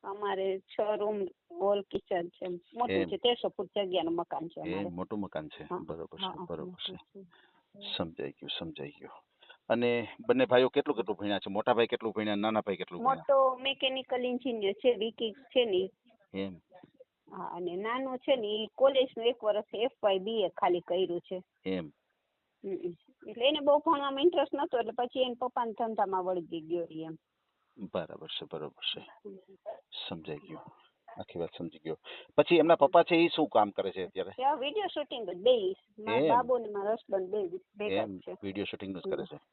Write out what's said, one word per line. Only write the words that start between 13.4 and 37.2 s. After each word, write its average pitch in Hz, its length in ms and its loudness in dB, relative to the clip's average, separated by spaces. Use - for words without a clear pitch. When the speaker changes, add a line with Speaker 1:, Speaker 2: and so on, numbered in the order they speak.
Speaker 1:
મિકેનિકલ 262 680 -4
એન્જિનિયર 240 500 -2
છે, 247 180 4
વિકી 220 400 -4
છે - 320 0
ને. 190 260 0
Speaker 2:
એમ. 98 140 -6
Speaker 1:
હા, - 260 -10
અને 175 200 -6
નાનો 254 400 -4
છે 277 200 2
ને, 214 120 -4
ઈ 214 260 -4
કોલેજનું 262 520 4
એક 240 180 0
વર્ષ 208 300 0
એફ 233 180 0
વાય 196 160 4
બી 214 240 -2
એ 175 60 2
ખાલી 175 320 2
કર્યું 175 400 -2
છે. 185 220 -10
Speaker 2:
એમ. 160 280 -4
Speaker 1:
હમ, 196 100 -6
હમ. 175 200 -6
એટલે 233 200 2
એને 302 120 2
બહુ 285 180 6
ભણવામાં 277 440 2
ઇન્ટરેસ્ટ 311 320 2
નતો, 285 240 0
એટલે 220 140 -2
પછી 247 300 -2
એને 247 120 0
પપ્પાના 240 380 -4
ધંધામાં 202 520 -2
વળગી 175 360 -4
ગયો 165 300 -4
ઈ 160 120 -10
એમ. 160 160 -10
Speaker 2:
બરાબર 80 360 -6
છે, - 160 -8
બરાબર 76 400 -10
છે. - 60 -14
Speaker 1:
હમ. - 360 -18
Speaker 2:
સમજાઈ 78 300 -10
ગયું. 76 240 -16
આખી - 220 -12
વાત 85 200 -4
સમજી - 200 -10
ગયો. 80 180 -8
પછી 160 200 6
એમના 165 200 8
પપ્પા 165 260 8
છે 170 140 6
ઈ 165 120 8
શું 151 200 2
કામ 104 220 6
કરે 95 200 -2
છે 90 140 -4
અત્યારે? 92 260 -4
Speaker 1:
ત્યાં 269 280 0
વીડિયો 302 300 -4
શૂટિંગ 262 420 -6
જ 180 40 -6
બેય. 196 400 4
મારા 214 200 0
Speaker 2:
એમ. 262 100 4
Speaker 1:
બાબુ 240 300 4
ને 226 100 -4
મારા 202 240 -2
હસબન્ડ 190 380 -2